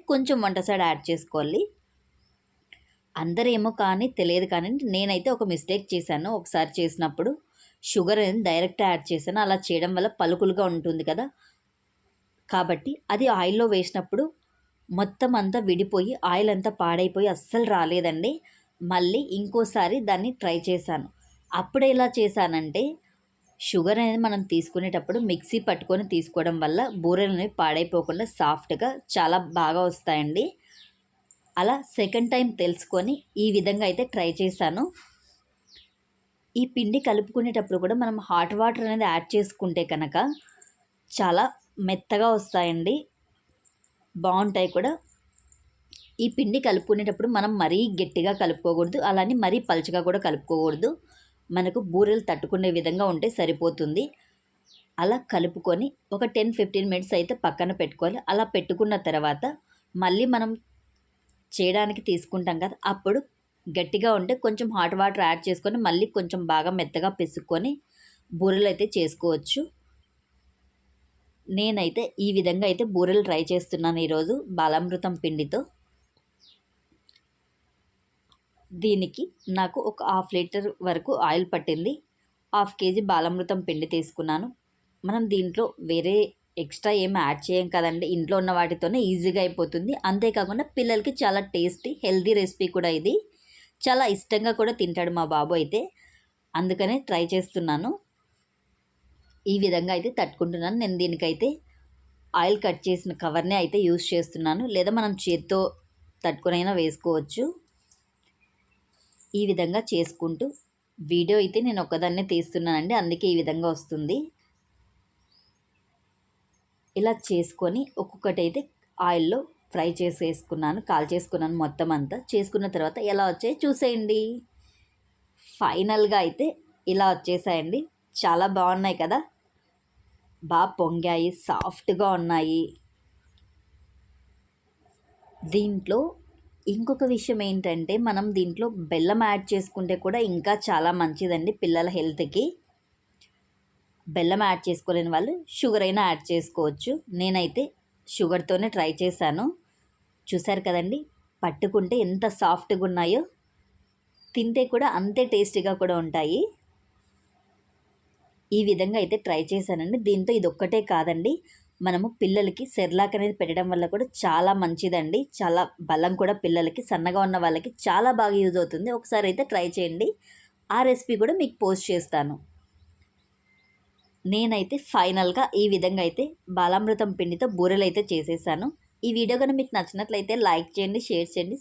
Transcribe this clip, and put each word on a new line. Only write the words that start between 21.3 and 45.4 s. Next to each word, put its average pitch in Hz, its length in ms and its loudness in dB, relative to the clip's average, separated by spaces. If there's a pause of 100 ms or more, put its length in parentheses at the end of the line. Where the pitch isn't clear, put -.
అప్పుడు 185 420 0
ఎలా 254 140 4 (100)
చేశానంటే, 185 680 0 (840)
షుగర్ 196 340 2
అనేది 226 220 2
మనం 208 160 0 (100)
తీసుకునేటప్పుడు 185 680 -2 (100)
మిక్సీ 175 360 -2
పట్టుకొని 190 460 0
తీసుకోవడం 165 500 0
వల్ల 165 220 0 (180)
బూరెలు 185 340 2
అనేవి 202 160 -4 (100)
పాడైపోకుండా 170 640 0 (100)
సాఫ్ట్గా 156 540 0 (240)
చాలా 175 240 4 (180)
బాగా 165 320 2
వస్తాయండి. 160 560 0 (1160)
అలా 233 120 2 (220)
సెకండ్ 226 380 0
టైమ్ 247 180 2 (100)
తెలుసుకొని 185 540 0 (260)
ఈ 214 140 4
విధంగా 202 320 2
అయితే 208 160 -2 (100)
ట్రై 175 140 0 (120)
చేశాను. 185 440 0 (1800)
ఈ 254 40 0 (120)
పిండి 220 320 0
కలుపుకునేటప్పుడు 214 760 0
కూడా 220 200 0
మనం 220 120 -2 (120)
హాట్ 175 340 2
వాటర్ 233 240 0
అనేది 220 240 0
యాడ్ 170 240 -2
చేసుకుంటే 180 580 0
కనుక 156 240 -2 (1040)
చాలా 190 260 4 (440)
మెత్తగా 202 480 0
వస్తాయండి, 175 600 0 (1300)
బాగుంటాయి 185 500 2
కూడా. 220 160 2 (1300)